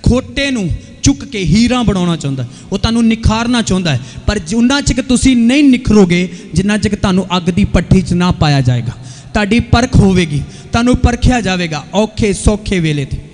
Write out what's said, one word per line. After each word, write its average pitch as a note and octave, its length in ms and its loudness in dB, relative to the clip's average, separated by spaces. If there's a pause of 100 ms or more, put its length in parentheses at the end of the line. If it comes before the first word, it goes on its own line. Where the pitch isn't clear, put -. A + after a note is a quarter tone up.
ਖੋਟੇ B3+ 480 -2
ਨੂੰ G3+ 180 -4 (340)
ਚੁੱਕ C#4 220 0
ਕੇ G3+ 140 -8
ਹੀਰਾ A3+ 440 2
ਬਣਾਉਣਾ F3+ 320 0
ਚਾਹੁੰਦਾ C3+ 280 -6
ਹੈ। A#2+ 60 -10 (220)
ਉਹ G3 60 -4
ਤੁਹਾਨੂੰ A3+ 280 0
ਨਿਖਾਰਨਾ A3+ 560 0
ਚਾਹੁੰਦਾ F#3 300 -2
ਹੈ। A#2+ 80 -2 (280)
ਪਰ G#3 120 -2
ਜਿੰਨਾ A#3 420 0
ਚਿਰ C4 200 -2
ਤੁਸੀਂ C4 360 2
ਨਹੀਂ B3 260 4
ਨਿਖਰੋਗੇ, G3+ 640 4 (260)
ਜਿੰਨਾ G3+ 240 0
ਚਿਰ G3+ 180 -2
ਤੁਹਾਨੂੰ F#3+ 300 0 (120)
ਅੱਗ F3 120 -2
ਦੀ F#3+ 160 2
ਭੱਠੀ F#3+ 360 2
'ਚ F3 120 -4
ਨਾ F3+ 180 2
ਪਾਇਆ D3 300 2
ਜਾਏਗਾ, B2 300 0 (420)
ਤੁਹਾਡੀ G#3+ 260 2 (100)
ਪਰਖ B3+ 260 2
ਹੋਵੇਗੀ, F3+ 460 2 (300)
ਤੁਹਾਨੂੰ B3 260 2
ਪਰਖਿਆ A#3+ 440 2
ਜਾਵੇਗਾ F3 420 -4 (100)
ਔਖੇ G#3+ 400 0
ਸੌਖੇ G#3 460 -2
ਵੇਲੇ D3 260 -2
'ਤੇ - 120 -8 (160)